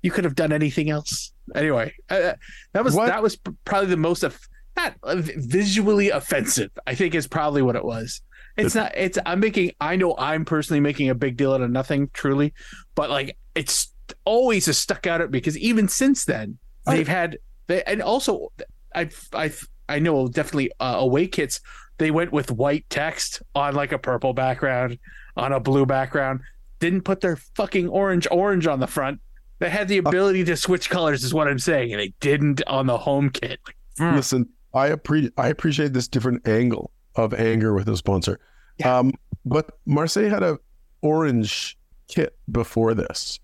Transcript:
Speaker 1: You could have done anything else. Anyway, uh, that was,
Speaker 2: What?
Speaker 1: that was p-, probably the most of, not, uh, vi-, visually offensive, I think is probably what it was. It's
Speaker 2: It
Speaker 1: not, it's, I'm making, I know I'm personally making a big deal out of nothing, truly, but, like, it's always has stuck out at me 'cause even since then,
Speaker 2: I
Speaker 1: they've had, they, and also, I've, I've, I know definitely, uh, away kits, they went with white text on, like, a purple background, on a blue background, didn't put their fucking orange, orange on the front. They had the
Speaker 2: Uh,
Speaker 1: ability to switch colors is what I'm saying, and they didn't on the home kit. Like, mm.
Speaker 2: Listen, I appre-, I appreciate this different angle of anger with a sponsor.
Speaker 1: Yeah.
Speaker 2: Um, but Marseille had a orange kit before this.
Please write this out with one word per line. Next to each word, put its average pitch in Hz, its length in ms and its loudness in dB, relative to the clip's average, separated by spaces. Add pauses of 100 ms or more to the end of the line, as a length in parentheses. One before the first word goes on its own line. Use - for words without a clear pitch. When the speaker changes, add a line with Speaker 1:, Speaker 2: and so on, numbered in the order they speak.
Speaker 1:
You 180 80 2
could 196 120 -2
have 147 120 -2
done 160 160 0
anything 151 380 0
else. - 420 -6 (220)
Anyway, 143 400 0 (160)
uh, 180 240 0 (400)
that 202 100 2
was, 247 120 2
Speaker 2:
What? 220 120 4
Speaker 1:
that 226 140 0
was 214 140 2
p-, - 160 -14 (140)
probably 196 240 0
the 180 80 2
most 165 260 0
of, 147 160 -4 (380)
not, 349 160 -4 (100)
uh, 147 140 -2
vi-, 160 200 -4
visually 196 720 2
offensive, - 600 -2 (180)
I 131 80 -4
think 170 180 0
is 156 140 -2
probably 151 340 0
what 123 140 2
it - 100 -4
was. 113 360 -8 (360)
It's - 180 0
Speaker 2:
It 220 40 4
Speaker 1:
not, - 160 -2
it's, 185 300 -2
I'm 180 160 -2
making, 202 300 2 (100)
I 160 160 -2
know 180 200 2
I'm 156 280 -2
personally 151 340 0
making 143 300 2
a 127 60 2
big 127 200 -2
deal 135 180 2
out 135 80 2
of 120 100 0
nothing, 135 420 0
truly, 147 400 0 (400)
but, 147 160 -2
like, - 280 -4 (180)
it's - 360 -4 (320)
always 226 440 2
has 156 100 2
stuck - 300 -4
out 170 120 0
at 170 120 -2
me 131 100 -2
'cause 156 160 -4
even 220 320 2
since 269 360 2
then, 110 320 -4 (300)
Speaker 2:
I 170 80 2
Speaker 1:
they've 160 120 2
had, 170 300 -2 (300)
they, 180 160 0
and 214 180 -4
also, - 520 -2 (400)
I've, 170 400 -6
I've, - 340 -6 (220)
I 143 100 -2
know 147 300 2
definitely, 143 500 -2
uh, 123 200 -2
away 131 280 2
kits, 147 320 -4 (380)
they 156 140 2
went 170 200 0
with 143 200 -2
white 139 380 0
text - 520 -6 (140)
on, 143 200 0
like, 143 160 -2
a 147 60 -4
purple 127 360 -2
background, 127 680 0 (380)
on 131 140 -2
a 135 80 2
blue 135 260 4
background, 135 560 0 (380)
didn't 180 220 0
put 190 200 -2
their 175 140 0 (200)
fucking 190 340 0
orange, 185 420 2
orange 185 360 2
on 143 120 0
the 127 80 0
front. 139 320 -4 (400)
They 175 100 -2
had 196 180 -2
the 196 120 2
Speaker 2:
Uh, 175 100 0
Speaker 1:
ability 190 360 4
to 170 120 0
switch - 320 0
colors 151 340 0
is 127 100 -2
what 151 140 4
I'm 139 120 0
saying, 131 340 0
and 104 80 -4
they 98 180 -4
didn't 147 480 2
on 135 180 0
the 120 120 2
home 139 340 2
kit. - 340 -8
Like, - 100 -20 (240)
mm. 165 160 2
Speaker 2:
Listen, 127 320 2 (260)
I 135 180 4
appre-, 151 460 0
I 127 120 2
appreciate 147 440 0
this 123 140 -2
different 123 400 -2
angle 113 440 2 (240)
of 113 180 0
anger 110 400 2
with 101 140 0
a 107 80 0
sponsor. 92 420 0 (400)
Speaker 1:
Yeah. 127 220 4
Speaker 2:
Um, 131 140 4 (320)
but 147 260 0 (140)
Marseille 165 440 2
had 202 140 0
a 160 160 0 (420)
orange 151 760 0 (300)
kit - 280 -2 (160)
before 113 420 0
this. - 500 -6